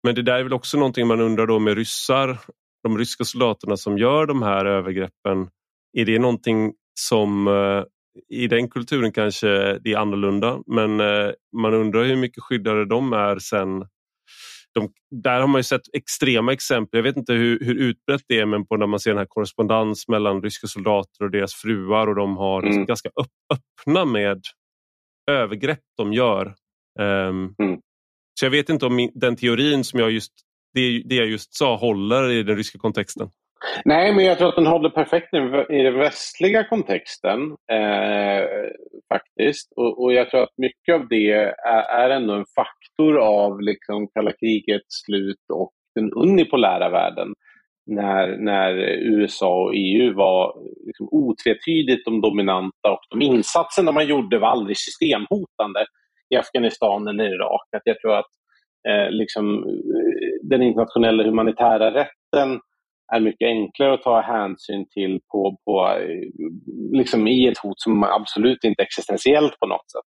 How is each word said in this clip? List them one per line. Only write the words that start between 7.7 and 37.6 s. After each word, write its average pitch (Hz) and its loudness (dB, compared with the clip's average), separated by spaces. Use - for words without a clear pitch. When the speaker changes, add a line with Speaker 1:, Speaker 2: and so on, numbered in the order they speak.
Speaker 1:
i 120 -6
den 117 0
kulturen 120 -2
kanske 101 0
det 107 -4
är 104 0
annorlunda, 101 -2
men, 107 0
eh, 104 0
man 110 0
undrar 110 2
hur 131 0
mycket 127 -6
skyddade 107 -2
de 120 -2
är 101 0
sen. 95 -4
De, 104 -4
där 127 0
har 135 2
man 139 2
ju 127 0
sett 127 -2
extrema 123 -2
exempel. 117 -2
Jag 113 2
vet 135 -2
inte 123 -4
hur, 117 0
hur 120 -2
utbrett 135 -2
det 117 2
är, 107 0
men 104 -2
på 110 -2
när 104 0
man 104 -2
ser 110 -2
den 101 0
här 95 -4
korrespondens 107 -2
mellan 104 0
ryska 107 -8
soldater 101 -4
och 98 -4
deras 98 -2
fruar, 107 -2
och 104 0
de 98 -2
har 95 -2
liksom 101 2
Speaker 2:
Mm. 98 0
Speaker 1:
ganska 117 -4
öpp-, - -8
öppna 165 -2
med 101 -2
övergrepp 131 -2
de 104 -2
gör. 101 0
Ehm, 95 -2
Speaker 2:
Mm. 95 -2
Speaker 1:
så 135 2
jag 131 2
vet 143 0
inte 147 0
om 123 0
min, 123 0
den 123 0
teorin 127 0
som 123 -4
jag 113 2
just, 110 -6
det, 123 0
det 131 -4
jag 117 2
just 110 -8
sa 127 0
håller 117 0
i 117 0
den 104 0
ryska 104 -8
kontexten. 107 -6
Speaker 2:
Nej, 175 4
men 190 6
jag 180 4
tror 175 4
att 170 0
den 165 6
håller 160 2
perfekt 165 0
i - 0
den 131 0
vä-, 139 0
i 139 4
den 131 2
västliga 190 0
kontexten, - -2